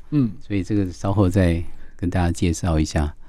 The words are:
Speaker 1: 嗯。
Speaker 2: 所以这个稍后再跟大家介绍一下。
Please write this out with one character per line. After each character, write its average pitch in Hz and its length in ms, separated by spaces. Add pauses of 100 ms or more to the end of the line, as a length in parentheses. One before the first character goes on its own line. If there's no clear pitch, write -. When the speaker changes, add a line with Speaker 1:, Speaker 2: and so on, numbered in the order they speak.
(100)
Speaker 1:
嗯。 127 300
Speaker 2:
所 - 160
以 95 60
这 107 120
个 101 160
稍 98 220
后 98 160
再 85 340 (320)
跟 87 140
大 90 120
家 85 120
介 87 200
绍 80 280
一 80 40
下。 76 300 (140)